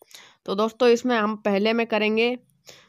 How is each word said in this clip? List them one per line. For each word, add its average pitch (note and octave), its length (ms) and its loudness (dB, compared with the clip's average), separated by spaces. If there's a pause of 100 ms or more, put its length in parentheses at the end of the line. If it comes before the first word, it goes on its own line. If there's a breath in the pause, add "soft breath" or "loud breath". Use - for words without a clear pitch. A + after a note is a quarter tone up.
(460 loud breath)
तो G3 100 -6
दोस्तों A3+ 340 0
इसमें A#3+ 280 2
हम G#3+ 260 -2
पहले G#3 300 0
में A#3 140 0
करेंगे, A3 500 0 (520 loud breath)